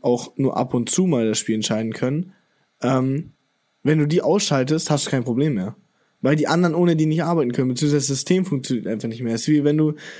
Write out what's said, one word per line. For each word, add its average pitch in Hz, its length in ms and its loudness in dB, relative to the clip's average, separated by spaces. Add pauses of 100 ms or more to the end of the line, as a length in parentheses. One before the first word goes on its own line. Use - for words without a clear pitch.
auch 120 360 -2
nur 135 200 0
ab 123 180 -2
und 120 160 -2
zu 185 160 2
mal 123 220 2
das 107 100 0
Spiel - 180 -2
entscheiden 110 360 -2
können. 143 400 -4 (500)
Ähm, 131 480 0 (520)
wenn 156 160 4
du 147 80 4
die 165 160 2
ausschaltest, 156 680 0
hast 147 160 2
du - 40 -6
kein 127 140 0
Problem 131 300 0
mehr. 98 220 -6 (440)
Weil 135 140 2
die 147 140 0
anderen 170 260 2
ohne 170 220 4
die 156 100 2
nicht 156 160 0
arbeiten 151 300 0
können, 127 160 0
beziehungsweise 143 320 0
das 131 80 -2
System 180 360 0
funktioniert 131 440 -4
einfach 107 200 -4
nicht 113 140 -8
mehr. 113 140 -2
Es 117 60 -4
ist - 60 -4
wie 151 140 4
wenn 147 160 2
du, 151 160 2 (260)